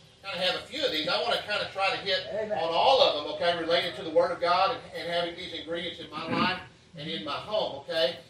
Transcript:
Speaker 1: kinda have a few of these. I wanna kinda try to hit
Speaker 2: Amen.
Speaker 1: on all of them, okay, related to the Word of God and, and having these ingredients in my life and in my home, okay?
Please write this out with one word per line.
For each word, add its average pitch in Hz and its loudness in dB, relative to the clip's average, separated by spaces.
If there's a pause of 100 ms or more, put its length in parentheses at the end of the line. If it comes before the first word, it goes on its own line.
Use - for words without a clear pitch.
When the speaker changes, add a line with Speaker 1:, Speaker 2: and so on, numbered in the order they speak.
(240)
Speaker 1:
kinda 190 -6
have 180 2
a - -8
few 294 -4
of 156 2
these. 156 -2
I - 0
wanna - 0
kinda 202 -2
try 190 2
to - -2
hit 185 -2
Speaker 2:
Amen. 208 -4
Speaker 1:
on 131 0
all - 8
of - 4
them, - -6
okay, 170 2
related 170 0
to 165 -8
the 160 -6
Word 170 4
of 165 -6
God 175 4
and, 170 -4 (140)
and 165 -6
having 170 -2
these - -10
ingredients 170 -6
in - -12
my - -6
life - 0 (380)
and 156 -10
in 156 -6
my 147 -6
home, - -2
okay? 170 -2 (120)